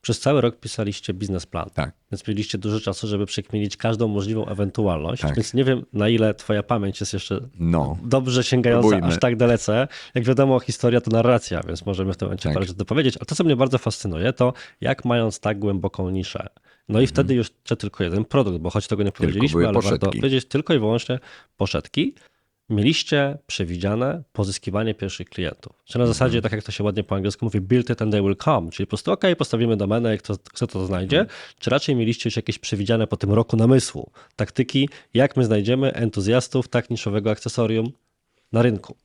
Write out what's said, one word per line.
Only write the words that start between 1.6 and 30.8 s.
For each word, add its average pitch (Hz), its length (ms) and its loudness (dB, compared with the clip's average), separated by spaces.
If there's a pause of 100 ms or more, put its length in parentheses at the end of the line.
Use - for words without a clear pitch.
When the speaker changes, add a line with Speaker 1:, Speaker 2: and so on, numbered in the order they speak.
Speaker 2:
Tak. 71 180 -4 (200)
Speaker 1:
Więc - 160 -10
mieliście 107 300 -4
dużo 107 220 -2
czasu, 98 260 -6
żeby 104 200 0
przekminić 104 500 -4
każdą 113 320 0
możliwą 104 380 -2
ewentualność. 98 760 -2
Speaker 2:
Tak. 76 140 0
Speaker 1:
Więc 113 180 -4
nie 131 100 4
wiem, 131 180 0 (100)
na 104 160 0
ile 110 260 4
twoja 104 280 -2
pamięć 101 380 -2
jest 101 120 -6
jeszcze 98 280 -6 (180)
Speaker 2:
No. 82 440 2
Speaker 1:
dobrze 127 420 2
sięgająca 120 440 4
Speaker 2:
Próbujmy. 92 260 4
Speaker 1:
aż 85 60 -2
tak 123 160 2
dalece. 120 520 2 (260)
Jak 123 100 0
wiadomo, 131 360 4
historia 120 400 2
to 117 100 -4
narracja, 113 560 2
więc 85 200 -8
możemy 95 260 -2
w 92 40 -4
tym 95 100 -4
momencie 95 180 -6
Speaker 2:
Tak. - 100 0
Speaker 1:
parę 95 120 0
rzeczy 90 120 -10
dopowiedzieć. 123 380 0
Ale - 100 -12
to, - 80 -6
co 185 100 0
mnie 151 120 4
bardzo 123 220 2
fascynuje, 101 540 -2
to 123 200 2 (280)
jak - 240 -4
mając 117 360 0
tak 107 180 -2
głęboką 98 520 -2
niszę, 95 360 -6 (420)
no 107 120 2
i - 20 6
Speaker 2:
Mhm. 135 40 6
Speaker 1:
wtedy 110 280 2
już 117 160 0 (100)
jeszcze - 160 -4
tylko - 280 -6
jeden 92 200 0
produkt, 101 340 0
bo 82 120 -4
choć - 160 -2
tego 104 160 -2
nie 95 80 0
Speaker 2:
Tylko - 140 -14
Speaker 1:
powiedzieliśmy, 143 280 0
Speaker 2:
były 87 160 4
Speaker 1:
ale 101 60 0
warto 104 140 2 (100)
Speaker 2:
poszetki. 98 200 0
Speaker 1:
powiedzieć, 131 300 0
tylko 151 260 0
i 139 40 4
wyłącznie 117 400 -2 (380)
poszetki. 143 580 -2 (560)
Mieliście 139 760 0
przewidziane 104 760 -4 (100)
pozyskiwanie 101 640 -4
pierwszych - 340 -10
klientów. - 440 -8 (120)
Czy - 140 -6
na 123 60 2
Speaker 2:
Mhm. 117 100 2
Speaker 1:
zasadzie, 117 280 2
tak 107 100 -2
jak 107 100 -6
to 107 100 -10
się 104 120 -4
ładnie 104 200 0
po - 100 -4
angielsku 98 320 -2
mówi, 104 140 -2
build 117 300 2
it 117 120 -2
and 107 100 0
they 104 100 2
will 98 140 2
come, 101 340 0
czyli 98 160 -6
po - 40 -12
prostu, - 220 -2
okej, 185 240 2
postawimy 117 400 0
domenę, 110 340 0
jak 107 120 -2
to, 104 120 -4 (200)
kto 120 120 -4
to 92 200 -4